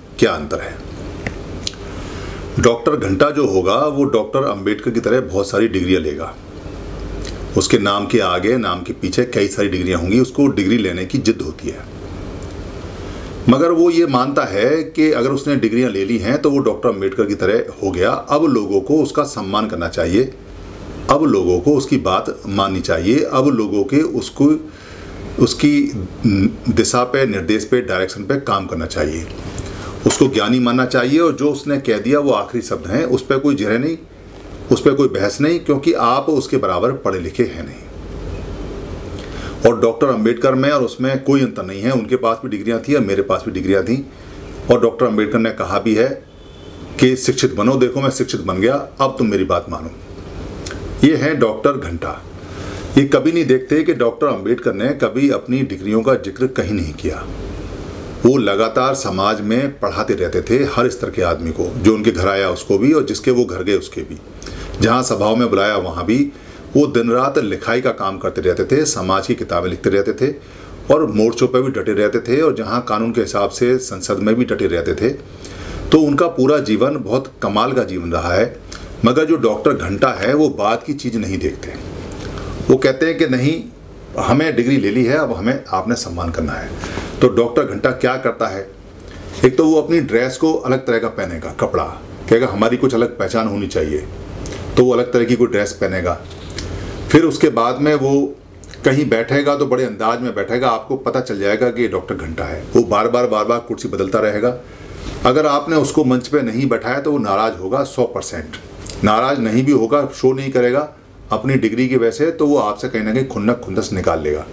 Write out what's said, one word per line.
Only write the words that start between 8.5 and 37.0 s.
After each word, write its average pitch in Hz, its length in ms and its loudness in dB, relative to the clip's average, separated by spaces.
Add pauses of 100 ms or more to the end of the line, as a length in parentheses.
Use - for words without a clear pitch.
नाम 90 260 -4
के - 100 -8
पीछे 98 340 -2
कई 101 200 0
सारी 101 220 -2
डिग्रियाँ 90 320 -2
होंगी, 95 180 2
उसको 139 280 2
डिग्री 104 300 2
लेने 92 280 -2
की 135 140 -4
जिद 113 220 0
होती - 280 -8
है। - 260 -12 (1500)
मगर 151 220 6
वो 170 180 6
ये 170 160 4
मानता 135 380 2
है 117 280 0 (140)
कि 156 260 2
अगर 127 200 2
उसने 143 240 -2
डिग्रियाँ 113 340 2
ले 98 160 -2
ली 113 120 0
हैं 107 240 0
तो 156 100 2
वो 139 80 2
डॉक्टर 117 300 0
अंबेडकर 98 360 0
की 98 100 -2
तरह 107 280 2 (200)
हो 98 80 0
गया, 90 200 2
अब 151 340 0
लोगों 101 360 2
को 147 220 2
उसका 143 220 0
सम्मान 104 420 -2
करना 85 220 -4
चाहिए, 87 340 2 (880)
अब 156 120 4
लोगों 92 360 4
को 147 160 4
उसकी 135 240 2
बात 95 340 0 (140)
माननी 98 340 0
चाहिए, 90 420 2
अब 135 260 2
लोगों 104 340 2
के 139 180 2
उसको, 139 480 2 (880)
उसकी 147 320 4 (960)
दिशा 120 340 2
पे, 135 220 0
निर्देश 101 400 0
पे, 123 160 2
direction 95 420 -4
पे 139 180 -2
काम 98 260 -2
करना 82 180 -6
चाहिए, 80 400 -4 (840)
उसको 170 200 4
ज्ञानी 110 320 2
मानना 123 280 2
चाहिए 131 320 2
और 165 160 4
जो 143 160 2
उसने 143 280 -2
कह 113 200 0
दिया 127 200 2
वो 143 140 2
आखिरी 107 280 -2
शब्द 82 260 -6
हैं, 120 180 0
उस 127 200 0
पर 135 140 0
कोई 143 160 2
झगड़ा 107 220 0
नहीं, 156 200 -2 (760)
उस 127 100 4
पर 143 120 6
कोई 139 160 4
बहस 101 320 -2
नहीं, 165 180 2
क्योंकि 151 340 2
आप 127 360 2
उसके 139 280 2
बराबर 98 340 0 (100)